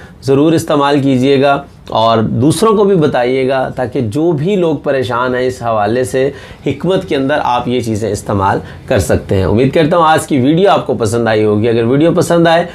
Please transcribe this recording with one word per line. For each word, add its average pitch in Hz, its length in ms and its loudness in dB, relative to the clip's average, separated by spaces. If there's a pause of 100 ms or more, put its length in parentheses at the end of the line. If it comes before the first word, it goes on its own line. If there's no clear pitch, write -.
(240)
ज़रूर 143 320 2
इस्तेमाल 143 460 0
कीजिएगा 139 640 2 (280)
और 113 300 2
दूसरों 156 540 2
को 208 100 2
भी 196 100 2
बताइएगा 131 720 0
ताकि 131 340 -4
जो 147 300 -2
भी 160 220 -2
लोग 160 280 -2
परेशान 127 520 -2
हैं 123 80 -2
इस 123 200 -4
हवाले 113 420 0
से 131 200 0 (400)
हिकमत 180 400 -2
के 156 100 -4
अंदर 135 200 0
आप 123 320 -2
ये 123 140 -2
चीज़ें 107 300 -4
इस्तेमाल 101 500 -2 (280)
कर 120 120 2
सकते 98 340 -2
हैं। 95 100 0
उम्मीद 117 280 2
करता 170 240 2
हूँ 165 80 4
आज 160 200 2
की 147 140 0
वीडियो 160 320 2
आपको 139 240 0
पसंद 117 320 -2
आई 110 160 2
होगी। 107 240 0
अगर 117 160 2
वीडियो 143 300 2
पसंद 170 340 2
आए 170 260 2